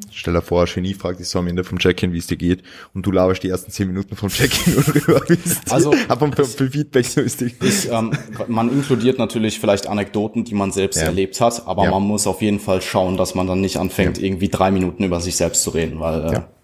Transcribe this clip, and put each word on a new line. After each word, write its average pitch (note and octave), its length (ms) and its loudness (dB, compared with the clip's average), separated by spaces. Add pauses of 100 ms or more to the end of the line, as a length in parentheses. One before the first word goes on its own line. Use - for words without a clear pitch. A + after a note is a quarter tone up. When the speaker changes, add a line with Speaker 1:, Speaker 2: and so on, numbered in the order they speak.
(140)
Speaker 1:
Stell F2 200 -4
dir E2+ 80 2
vor, F2 240 2
Genie F#2 280 -4
fragt F2+ 240 -6
dich F2+ 100 -10
so F#2+ 120 -2
am F2 80 -2
Ende F2+ 160 -2
vom G#2+ 140 -6
Check-in, F2+ 340 2
wie E2+ 60 -4
es E2 100 -6
dir E2+ 80 -2
geht, F2 260 0 (320)
und F#2 120 -6
du G2+ 40 2
laberst F#2 320 4
die F#2+ 60 -4
ersten F#2 240 -6
zehn G2 160 -2
Minuten F#2+ 260 -6
vom G2+ 140 -4
Check-in - 480 0
<laughs> - 0 -
und D3 180 2
rüber, C#3 320 4
wie E3+ 60 4 (120)
es E3+ 180 -2
dir - 100 -4
Speaker 2:
Also, C3+ 200 4 (140)
Speaker 1:
ab A#2+ 160 0
und D3 140 0
für, D3 80 2
für C3 260 -2
Feedback, C#3+ 360 0
so - 160 0
ist - 180 -4
die A#2 120 -2 (100)
Speaker 2:
ich, B2+ 280 0
ähm, A2+ 220 0 (340)
man A#2 240 0
inkludiert C3 480 2
natürlich A2 400 -2
vielleicht G2+ 300 0
Anekdoten, G#2 560 -2
die G2+ 100 -6
man G2 160 0
selbst G2 280 0
Speaker 1:
Ja. D#2+ 80 2
Speaker 2:
erlebt F#2+ 340 -2
hat, A#2+ 260 2
aber F#2+ 180 0
Speaker 1:
Ja. G2 80 4
Speaker 2:
man G2 100 2
muss G#2 260 0
auf F#2 140 -2
jeden G#2 180 2
Fall F#2+ 220 0
schauen, F#2 340 0
dass F#2 180 -2
man F#2 140 0
dann F#2 140 0
nicht F#2 160 -2
anfängt, F#2 400 0
Speaker 1:
Ja. - 60 -2
Speaker 2:
irgendwie F#2+ 260 0
drei F#2+ 200 4
Minuten F2+ 320 0
über F2 180 0
sich F2 140 -4
selbst - 300 0
zu F2 60 -2
reden, E2 280 -2
weil, D#2+ 280 -2
äh, E2 80 0
Speaker 1:
Ja. - 140 -4 (160)